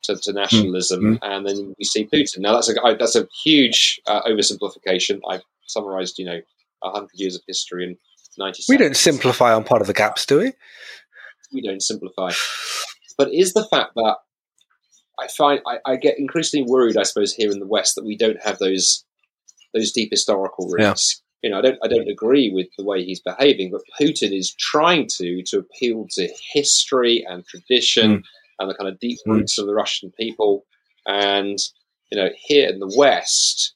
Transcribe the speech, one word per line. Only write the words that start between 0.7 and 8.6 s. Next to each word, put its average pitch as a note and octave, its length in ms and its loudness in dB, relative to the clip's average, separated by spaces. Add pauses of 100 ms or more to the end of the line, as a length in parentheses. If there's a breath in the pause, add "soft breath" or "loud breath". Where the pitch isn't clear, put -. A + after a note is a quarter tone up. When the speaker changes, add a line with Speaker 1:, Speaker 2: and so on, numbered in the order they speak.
Speaker 2:
Hmm. G#2+ 140 4
Hmm. - 80 -2
Speaker 1:
And G2 260 -6
then G2+ 300 -6
we G#2 80 -10
see - 200 -2
Putin. D3 340 -2
Now, G#2 140 2
that's A#2 140 2
a, A#2 160 -2
I, A2+ 100 6
that's A#2 220 0
a G#2+ 100 2 (160)
huge, C#3 640 4
uh, G#2 180 0
oversimplification. G2 1040 -2
I've - 140 -6 (240)
summarised, F#2 520 -6
you F#2+ 80 -8
know, E2+ 140 -8 (440)
a F#2 60 -6
hundred G2+ 240 -10
years F#2 220 -6
of F2 100 -16
history F2+ 380 -8
in F2+ 120 -12 (420)
ninety G2 300 -8